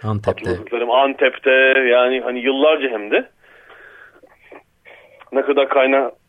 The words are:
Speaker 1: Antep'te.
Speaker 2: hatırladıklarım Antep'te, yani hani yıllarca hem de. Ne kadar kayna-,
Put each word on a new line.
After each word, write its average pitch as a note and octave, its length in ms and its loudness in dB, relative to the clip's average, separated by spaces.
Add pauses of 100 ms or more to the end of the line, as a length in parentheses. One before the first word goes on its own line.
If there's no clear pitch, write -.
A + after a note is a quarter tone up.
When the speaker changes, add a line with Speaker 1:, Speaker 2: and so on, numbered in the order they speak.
Speaker 1:
Antep'te. G#2+ 280 -4
Speaker 2:
hatırladıklarım A2+ 600 -6
Antep'te, C3+ 600 0 (400)
yani B2 300 2
hani B2 200 -6
yıllarca C3+ 500 0
hem G#2+ 200 -8
de. G#3+ 180 0 (2000)
Ne C3+ 100 0
kadar C3+ 260 0
kayna-, C3+ 440 2 (160)